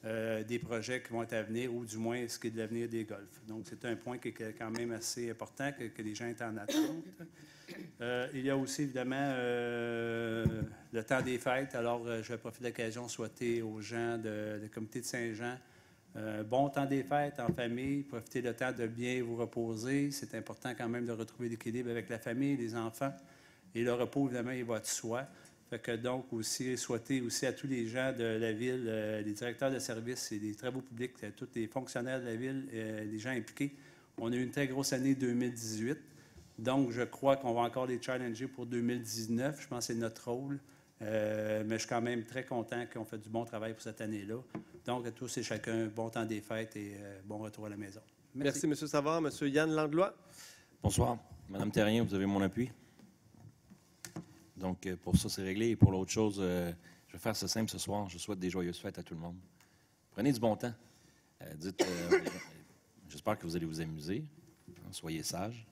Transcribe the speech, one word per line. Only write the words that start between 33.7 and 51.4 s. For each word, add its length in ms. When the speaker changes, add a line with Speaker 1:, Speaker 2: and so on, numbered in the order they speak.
Speaker 1:
On 120
a 40
eu 80
une 80
très 160
grosse 260
année 220
deux 180
mille 180
dix-huit. 460
Donc, 340
je 100
crois 340
qu'on 180
va 80
encore 240
les 160
challenger 460
pour 180
deux 140
mille 220
dix-neuf. 600
Je 60
pense 200
que 60
c'est 60
notre 320
rôle. 280
Euh, 640
mais 100
je 40
suis 100
quand 120
même 220
très 220
content 480
qu'on 100
fait 140
du 100
bon 160
travail 300
pour 80
cette 180
année-là. 380
Donc, 200
à 60
tous 280
et 40
chacun, 440
bon 220
temps 140
des 160
fêtes 380
et, 200
euh, 280
bon 140
retour 260
à 40
la 60
maison. 240
Merci. 340
Speaker 2:
Merci, 160
M. 40
Savard. 300
M. 120
Yann 240
Langlois. 420
Speaker 3:
Bonsoir. 360